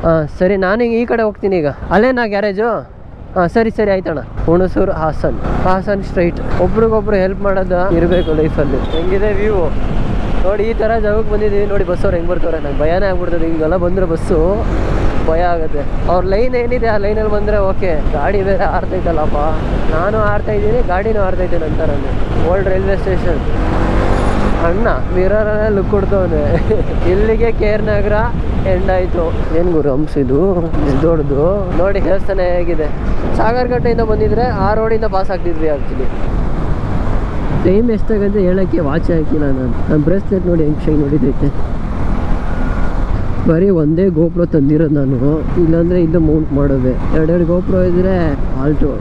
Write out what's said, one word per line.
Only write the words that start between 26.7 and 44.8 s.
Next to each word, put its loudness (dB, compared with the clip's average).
ಇಲ್ಲಿಗೆ 2
ಕೆ 0
ಆರ್ 0
ನಗರ 0
ಎಂಡ್ 0
ಆಯ್ತು. 0
ಏನ್ 2
ಗುರು 0
ಹಂಪ್ಸ್ -2
ಇದು? 0
ಇಷ್ಟ್ 0
ದೊಡ್ಡದು. 0
ನೋಡಿ 2
ದೇವಸ್ಥಾನ 0
ಹೇಗಿದೆ. 0
ಸಾಗರಕಟ್ಟೆಯಿಂದ 0
ಬಂದಿದ್ರೆ 0
ಆ 0
ರೋಡಿಂದ 0
ಪಾಸ್ 0
ಆಗ್ತಿದ್ವಿ -2
actually. -2
ಟೈಮ್ 2
ಎಷ್ಟಾಗಂತ 0
ಹೇಳಕ್ಕೆ 0
ವಾಚ್ 0
ಹಾಕಿಲ್ಲ 0
ನಾನು. 0
ನನ್ನ 2
ಬ್ರೇಸ್ಲೆಟ್ 0
ನೋಡಿ 2
ಹೆಂಗ್ 0
ಶೈನ್ 0
ಹೊಡಿತೈತೆ. 0
ಬರೀ 2
ಒಂದೇ 2
GoPro 0
ತಂದಿರೋದು 2